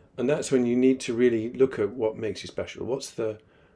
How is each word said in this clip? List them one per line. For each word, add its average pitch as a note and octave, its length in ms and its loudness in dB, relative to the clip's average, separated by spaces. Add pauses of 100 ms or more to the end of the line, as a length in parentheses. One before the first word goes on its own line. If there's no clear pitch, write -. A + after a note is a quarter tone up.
(180)
and A#2+ 120 0
that's - 220 -2
when B2 140 4
you A#2+ 100 2
need C3 260 4
to A#2+ 120 -4
really A#2 400 2
look C3 260 2
at G#2 120 0
what A2 260 -2
makes G#2+ 260 -6
you F2+ 40 -14
special. - 380 -8
What's C3 260 -6
the, A2 280 -6 (360)